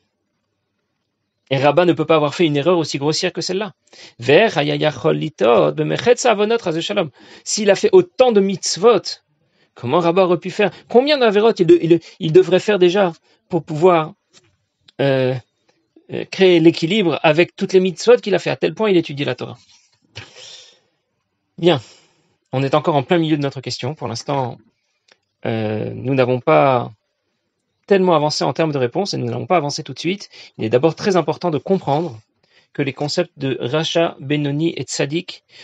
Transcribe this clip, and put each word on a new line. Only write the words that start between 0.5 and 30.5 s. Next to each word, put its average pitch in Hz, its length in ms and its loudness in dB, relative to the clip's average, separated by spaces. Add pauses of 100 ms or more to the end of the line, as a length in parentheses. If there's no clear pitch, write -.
Et 135 60 0
Rabat 151 280 4
ne 170 80 4
peut 156 120 -2
pas 165 100 2
avoir 147 200 0
fait 175 120 0
une 147 100 0
erreur 170 220 2
aussi 151 200 -4
grossière 156 340 -4
que - 80 -10
celle-là. 185 320 -6 (480)
Ver, 165 360 4
hayayachol 151 600 -2
litot, 156 560 2
bemechetz 156 540 -2
avonot, 214 340 0
ras 165 200 -6
shalom. 180 300 -4 (320)
S'il 202 280 -2
a 185 40 6
fait 202 180 0
autant 190 380 4
de 208 100 4
mitzvot, 196 640 0 (720)
comment 127 240 -2
Rabat 175 260 2
aurait 175 140 0
pu 180 120 -10
faire ? 196 200 -2 (180)
Combien 277 300 2
d'Averot 220 400 2
il 170 80 2
de-, 170 160 6
il, 165 180 2 (200)
il 160 120 -4
devrait 175 280 4
faire 208 180 -2
déjà 180 340 2 (360)
pour 170 160 -4
pouvoir, 165 500 2 (840)
euh, 131 340 0 (800)
euh, 120 200 -8
créer 185 260 4
l'équilibre 165 640 2
avec 160 320 2
toutes 190 180 -6
les 190 60 6
mitzvot 190 380 2
qu'il 208 180 -4
a 165 60 -2
fait ? 151 100 -6
À 131 60 -4
tel 170 180 -4
point 214 160 -2
il 185 60 2
étudie 143 280 -2
la 127 120 -4
Torah. 120 220 -12 (2000)
Bien. 165 240 2 (720)
On 135 120 -2
est 135 100 -2
encore 151 220 0
en 135 80 0
plein 180 140 0
milieu 156 180 0
de 143 60 -4
notre 139 180 -6
question. 127 340 -8
Pour 127 140 -10
l'instant, 123 500 -6 (880)
euh, 113 480 -4
nous 120 200 -4
n'avons 127 260 0
pas 135 500 2 (960)
tellement 185 300 2
avancé 147 260 -2
en 156 100 -2
termes 160 200 -2
de 143 60 -4
réponse 160 360 -4
et 139 40 -6
nous 123 80 -6
n'allons 120 200 -8
pas 185 100 0
avancer 147 280 -4
tout 131 100 -14
de - 60 -16
suite. 185 300 -8 (280)